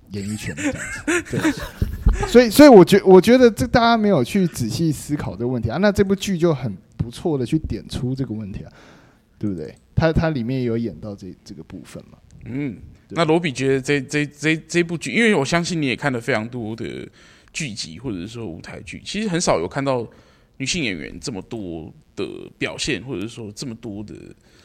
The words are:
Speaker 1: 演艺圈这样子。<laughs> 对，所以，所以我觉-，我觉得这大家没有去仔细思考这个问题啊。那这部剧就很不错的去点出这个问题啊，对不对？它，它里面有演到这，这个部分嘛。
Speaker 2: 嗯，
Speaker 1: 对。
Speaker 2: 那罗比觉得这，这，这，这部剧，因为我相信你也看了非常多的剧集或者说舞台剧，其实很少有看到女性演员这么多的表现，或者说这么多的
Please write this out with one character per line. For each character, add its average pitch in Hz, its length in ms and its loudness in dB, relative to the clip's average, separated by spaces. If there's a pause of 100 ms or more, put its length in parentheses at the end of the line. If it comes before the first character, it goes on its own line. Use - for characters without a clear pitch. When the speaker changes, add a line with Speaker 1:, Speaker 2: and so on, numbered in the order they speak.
Speaker 1:
演 101 180 -8
艺 107 80 -6
圈 165 200 -10
这 294 80 -10
样 285 100 -2 (500)
子。 - 140 -6
<laughs> - 0 -
对， - 920 -2
所 233 160 8
以， 233 60 2
所 196 160 10
以 - 20 12
我 196 160 12
觉-， 185 220 6
我 185 160 10
觉 233 160 6
得 254 140 8
这 247 160 -4
大 247 120 4
家 233 160 4
没 214 140 2
有 156 140 4
去 185 240 0
仔 123 200 -4
细 160 240 -2
思 147 240 -6
考 139 180 -6
这 92 40 -12
个 117 100 -4
问 123 140 -2
题 117 80 -2
啊。 117 80 -4
那 202 140 4
这 202 120 2
部 196 120 0
剧 190 200 -4
就 170 160 2
很 127 240 -4 (220)
不 117 140 -4
错 151 260 -4
的 127 80 -2
去 160 140 0
点 - 280 -8
出 127 280 -6
这 131 100 -4
个 113 80 -8
问 107 180 -10
题 - 120 -12
啊， - 100 -20 (640)
对 104 100 -6
不 98 80 -4
对？ 76 180 -12 (220)
它， 160 160 2
它 160 200 0
里 131 120 -4
面 127 200 -4
有 117 120 0
演 107 240 -4
到 101 160 -12
这， 95 180 -16 (120)
这 - 80 -18
个 78 100 -16
部 92 200 -16
分 - 280 -18
嘛。 - 60 -20 (280)
Speaker 2:
嗯， 123 300 -6 (320)
Speaker 1:
对。 - 80 -12
Speaker 2:
那 - 80 0
罗 160 160 2
比 170 140 -6
觉 135 220 0
得 135 40 0
这， 143 220 0
这， 147 240 -4
这， 156 320 -2 (100)
这 170 140 0
部 170 160 -4
剧， - 160 -10
因 220 100 2
为 214 120 4
我 139 100 0
相 170 180 0
信 170 160 -4
你 151 60 0
也 123 100 0
看 143 160 -4
了 123 80 -4
非 135 140 -4
常 110 160 -4
多 117 260 -8
的 71 320 -10 (460)
剧 147 180 -6
集 80 280 -12
或 127 120 -8
者 90 140 -8
说 113 220 -12
舞 85 140 -12
台 - 200 -16
剧， - 240 -14
其 - 160 -8
实 220 80 -4
很 165 100 0
少 143 200 2
有 85 80 -2
看 139 180 -4
到 127 220 -2 (500)
女 135 80 -8
性 160 180 -4
演 101 140 -4
员 65 220 -12
这 - 120 -10
么 98 120 -8
多 87 500 -10 (220)
的 101 100 -4 (320)
表 - 180 -6
现， 110 280 -4
或 123 160 -8
者 101 80 -6
说 117 240 -14
这 143 160 -12
么 113 80 -10
多 107 280 -12
的 101 120 -16 (500)